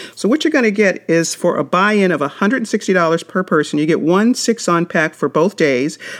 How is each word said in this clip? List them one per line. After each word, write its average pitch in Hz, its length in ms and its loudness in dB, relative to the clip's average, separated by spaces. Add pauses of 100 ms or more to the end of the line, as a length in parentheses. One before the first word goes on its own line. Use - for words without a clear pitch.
(140)
so - 140 -2
what 302 160 2
you're 311 80 0
gonna 247 180 2
get 202 380 0
is 165 260 0
for - 220 -2
a 143 80 -2
buy-in 196 460 2
of 151 100 -2
a 143 80 -2
hundred 214 380 -2
sixty 208 260 -2
dollars 165 300 2
per 185 220 -6
person, 147 340 0
you 151 80 0
get 156 140 2
one 202 340 2
six-on 170 520 0
pack 160 280 -2
for 147 140 -2
both 160 280 0
days. 143 420 0 (220)